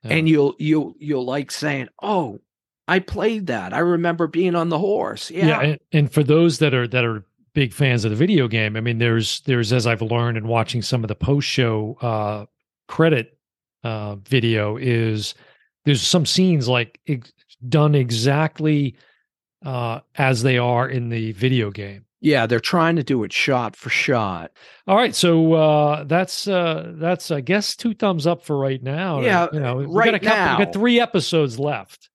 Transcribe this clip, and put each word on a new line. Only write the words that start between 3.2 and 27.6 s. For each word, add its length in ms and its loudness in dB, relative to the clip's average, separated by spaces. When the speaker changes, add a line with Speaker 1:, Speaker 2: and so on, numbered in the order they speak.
Speaker 2:
that. 260 -6
I 60 -2
remember 460 0
being 280 0
on 160 0
the 80 0
horse." 520 -4
Yeah. 180 0
Speaker 1:
Yeah, 120 2
and, 180 0
and 200 2
for 100 2
those 380 4
that 120 4
are, 160 0
that 160 0
are 180 -4
big 220 0
fans 320 2
of 40 0
the 60 -2
video 320 4
game, 260 0
I 60 -4
mean, 160 -2
there's, 440 0
there's, 320 0
as 140 2
I've 140 0
learned 380 -2
in 100 -8
watching 320 0
some 240 -2
of 40 -8
the 60 -4
post-show, 880 0
uh, 460 -4
credit, 500 0
uh, 320 -6
video, 640 0
is 560 -2
there's 160 2
some 240 2
scenes, 440 2
like, 380 -2
ex-, 260 -6
done 260 4
exactly, 1000 0
uh, 340 -6
as 300 2
they 140 4
are 300 0
in 200 -6
the 240 -6
video 400 0
game. 320 -14
Speaker 2:
Yeah, 260 2
they're 140 2
trying 360 2
to 60 0
do 220 0
it 80 -10
shot 420 -2
for 160 -12
shot. 600 -2
Speaker 1:
All 100 2
right, 180 2
so, 400 4
uh, 500 2
that's, 420 -2
uh, 500 -2
that's, 360 -4
I 80 -4
guess, 340 -2